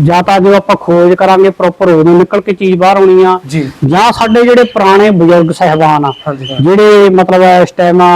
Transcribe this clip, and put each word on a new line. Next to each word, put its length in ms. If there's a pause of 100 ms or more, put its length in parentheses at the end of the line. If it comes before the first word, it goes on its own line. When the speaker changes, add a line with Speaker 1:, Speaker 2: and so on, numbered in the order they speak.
Speaker 1:
ਜਾਂ 200
ਤਾਂ 160
ਜੋ 140
ਆਪਾਂ 220
ਖੋਜ 380
ਕਰਾਂਗੇ 360
ਪ੍ਰੋਪਰ 380
ਉਦੋਂ 320
ਨਿਕਲ 220
ਕੇ 120
ਚੀਜ਼ 240
ਬਾਹਰ 200
ਆਉਣੀ 260
ਆ, 240
Speaker 2:
ਜੀ। 240 (140)
Speaker 1:
ਜਾਂ 260
ਸਾਡੇ 320
ਜਿਹੜੇ 200
ਪੁਰਾਣੇ 460
ਬਜ਼ੁਰਗ 420
ਸਾਹਿਬਾਨ 540
ਆ, 60
Speaker 2:
ਹਾਂਜੀ, 400
ਹਾਂ। 80
Speaker 1:
ਜਿਹੜੇ 500
ਮਤਲਬ 320
ਇਸ 300
ਟਾਈਮ 300 (140)